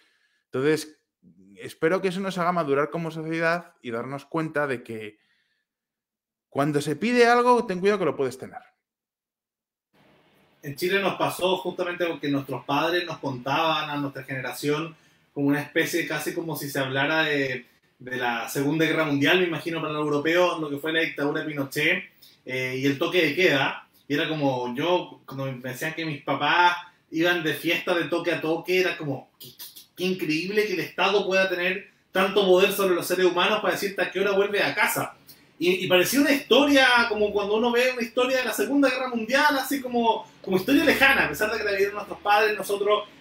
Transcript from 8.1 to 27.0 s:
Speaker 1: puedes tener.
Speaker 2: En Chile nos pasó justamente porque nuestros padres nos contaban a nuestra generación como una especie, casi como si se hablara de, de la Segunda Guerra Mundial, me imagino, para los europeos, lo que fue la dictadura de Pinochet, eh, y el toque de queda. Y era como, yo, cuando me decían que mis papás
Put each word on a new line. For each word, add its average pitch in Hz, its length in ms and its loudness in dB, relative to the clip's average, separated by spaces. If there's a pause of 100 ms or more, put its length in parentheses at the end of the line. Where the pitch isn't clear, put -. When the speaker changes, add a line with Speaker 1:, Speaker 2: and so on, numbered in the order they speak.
Speaker 1:
puedes 131 200 -2
tener. - 220 -14 (2000)
Speaker 2:
En 143 140 -10
Chile 190 240 0
nos 180 140 0
pasó 180 420 0
justamente 175 480 -4
porque 151 240 -2
nuestros 139 360 -4
padres 170 420 0
nos 160 120 -8
contaban 147 720 -2
a 143 80 -6
nuestra 139 280 -8
generación 143 720 -6 (380)
como 143 140 -2
una 143 160 2
especie, 160 440 -2
casi 156 280 -6
como 165 220 -6
si 143 120 -8
se 139 100 -6
hablara 139 440 0
de, 135 420 -2 (340)
de 127 180 -10
la 120 320 -2
Segunda 151 360 0
Guerra 156 200 0
Mundial, 151 340 2
me 180 80 2
imagino, 165 340 -6
para 151 120 -4
los 151 100 -4
europeos, 160 580 2
lo 151 80 -6
que 143 80 -6
fue 156 160 -4
la 160 80 0
dictadura 151 400 -2
de 147 60 -8
Pinochet, 151 580 -2 (400)
eh, 131 340 -6
y 131 60 -2
el 139 140 0
toque 170 240 0
de 147 120 0
queda. 156 540 0 (200)
Y 139 60 -2
era 160 140 0
como, 131 460 -2
yo, 165 500 -2
cuando 135 220 -8
me 127 240 -8
decían 160 240 -8
que 165 100 -6
mis 147 180 -6
papás 156 540 2 (360)